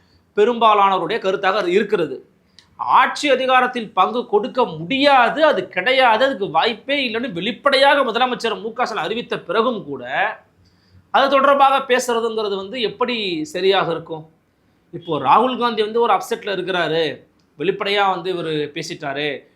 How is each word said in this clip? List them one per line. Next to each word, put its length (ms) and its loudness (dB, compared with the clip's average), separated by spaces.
பெரும்பாலானவருடைய 840 2
கருத்தாக 480 0
இருக்கிறது. 600 -2
ஆட்சி 540 2
அதிகாரத்தில் 640 0
பங்கு 340 0
கொடுக்க 380 0
முடியாது, 800 2
அது 220 2
கிடையாது, 580 2
அதுக்கு 240 -2
வாய்ப்பே 640 -2
இல்லைன்னு 200 -6
வெளிப்படையாக 800 2
முதலமைச்சர் 500 -2
மு 120 -10
க 120 -2
ஸ்டாலின் 180 -4
அறிவித்த 360 -6
பிறகும் 460 -2
கூட 520 -4
அது 180 2
தொடர்பாக 680 4
பேசுறதுங்கிறது 600 -2
வந்து 260 -8
எப்படி 640 -4
சரியாக 460 0
இருக்கும்? 380 -8
இப்போ 280 -4
ராகுல் 380 4
காந்தி 240 -2
வந்து 200 -2
ஒரு 120 2
அப்செட்ல 340 -4
இருக்கிறாரு, 760 -2
வெளிப்படையா 520 0
வந்து 240 -4
இவரு 440 -6
பேசிட்டாரு, 640 -6